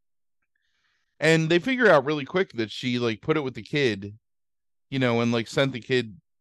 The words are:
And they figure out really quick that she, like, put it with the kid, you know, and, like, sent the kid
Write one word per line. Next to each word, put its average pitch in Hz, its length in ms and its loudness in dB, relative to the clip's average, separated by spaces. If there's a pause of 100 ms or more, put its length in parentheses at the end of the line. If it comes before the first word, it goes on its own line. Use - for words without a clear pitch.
(1200)
And 160 300 4
they 170 80 4
figure 247 300 2
out 147 160 6
really 147 200 -2
quick 185 300 -4
that 113 160 -4
she, 123 280 -4
like, 113 240 -2
put 156 140 0
it 151 80 -4
with 127 100 -8
the 120 80 -14
kid, 107 560 -2 (720)
you 139 80 -4
know, 120 220 0
and, 117 120 0
like, 117 160 -2
sent 139 240 0
the 123 80 -10
kid 117 400 -4 (200)